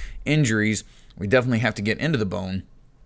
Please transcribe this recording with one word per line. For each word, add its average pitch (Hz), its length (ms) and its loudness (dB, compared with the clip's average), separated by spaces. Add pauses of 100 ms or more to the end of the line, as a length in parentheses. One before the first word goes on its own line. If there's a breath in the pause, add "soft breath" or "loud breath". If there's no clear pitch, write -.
(240 loud breath)
injuries, 110 600 2 (320 soft breath)
we 90 100 -6
definitely 123 340 4
have 113 140 0
to 107 80 -6
get 107 160 0
into 147 200 0
the 107 80 0
bone. 95 360 -4 (440)